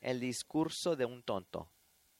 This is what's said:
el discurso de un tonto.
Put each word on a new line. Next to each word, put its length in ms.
el 180
discurso 760
de 100
un 160
tonto. 480